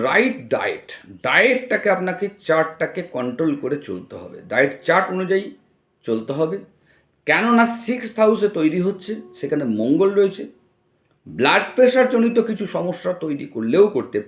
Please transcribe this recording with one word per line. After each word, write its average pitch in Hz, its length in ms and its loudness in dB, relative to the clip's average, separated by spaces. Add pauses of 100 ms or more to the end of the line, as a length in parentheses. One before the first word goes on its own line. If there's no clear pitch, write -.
right 196 300 2 (180)
diet। 98 320 -4 (380)
ডায়েটটাকে 214 680 2
আপনাকে, 185 300 -4 (220)
চার্টটাকে 160 540 -2 (140)
কন্ট্রোল 127 360 -2 (120)
করে 139 140 -4 (100)
চলতে 92 340 -10
হবে, 90 160 -18 (140)
ডায়েট 127 220 2 (140)
চার্ট 180 180 4 (100)
অনুযায়ী 190 300 -2 (600)
চলতে 113 340 -4
হবে। 165 180 0 (680)
কেননা 226 380 4 (180)
সিক্সথ 240 400 -6
হাউসে 208 260 4 (100)
তৈরি 156 280 2
হচ্ছে, 196 240 -6 (280)
সেখানে 147 240 -2 (160)
মঙ্গল 160 300 2 (100)
রয়েছে, 190 240 0 (840)
ব্লাড 156 380 2 (100)
প্রেশার 254 380 6
জনিত 233 240 2 (120)
কিছু 208 160 -4 (100)
সমস্যা 175 360 -4 (120)
তৈরি 143 300 -6
করলেও 120 320 4 (100)
করতে 117 320 -2